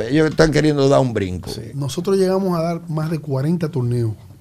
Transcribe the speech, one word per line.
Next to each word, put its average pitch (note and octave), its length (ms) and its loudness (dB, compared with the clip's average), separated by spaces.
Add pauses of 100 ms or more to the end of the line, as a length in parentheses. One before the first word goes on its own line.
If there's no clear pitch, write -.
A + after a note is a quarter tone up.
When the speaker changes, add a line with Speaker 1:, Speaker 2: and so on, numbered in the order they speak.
Speaker 1:
Ellos D#3 200 2
están D#3+ 220 4
queriendo D3 380 4
dar C#3 100 6
un B2+ 140 2
brinco. F#2 360 -4
Speaker 2:
Sí. A#2 120 -10 (120)
Speaker 3:
Nosotros F3 440 -2
llegamos F#3 400 0
a D#3+ 40 0
dar E3+ 280 -4
más D#3 220 -4
de D#3 80 -4
cuarenta D3+ 500 -2
torneos A#2+ 420 -2 (300)